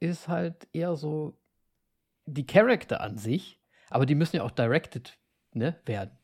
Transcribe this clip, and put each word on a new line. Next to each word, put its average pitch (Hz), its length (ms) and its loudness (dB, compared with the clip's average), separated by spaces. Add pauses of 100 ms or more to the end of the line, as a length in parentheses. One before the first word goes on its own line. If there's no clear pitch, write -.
ist 170 280 -4
halt 170 440 -4
eher 170 240 -2
so 151 420 -6 (880)
die 139 220 -6
Charakter 214 560 4
an 110 160 -8
sich, 110 420 -4 (300)
aber 131 160 2
die 147 80 4
müssen 160 220 2
ja 131 80 -2
auch - 60 -4
directed, 123 680 -2 (340)
ne, 143 320 -2
werden, 101 400 -6